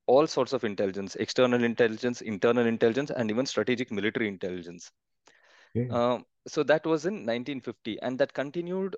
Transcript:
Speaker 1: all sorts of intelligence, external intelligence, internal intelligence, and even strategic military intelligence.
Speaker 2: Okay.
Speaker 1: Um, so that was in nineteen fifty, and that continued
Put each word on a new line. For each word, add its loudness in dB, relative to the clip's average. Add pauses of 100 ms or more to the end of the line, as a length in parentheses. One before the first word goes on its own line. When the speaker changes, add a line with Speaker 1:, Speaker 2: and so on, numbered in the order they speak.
Speaker 1:
all 8
sorts 0
of -2
intelligence, -4
external 2
intelligence, 0
internal 2
intelligence, 2
and -2
even 0
strategic -2
military -2
intelligence. -8 (840)
Speaker 2:
Okay. -2
Speaker 1:
Um, 0 (220)
so 0
that 2
was 0
in -6
nineteen -4
fifty, -8
and -4
that 0
continued -6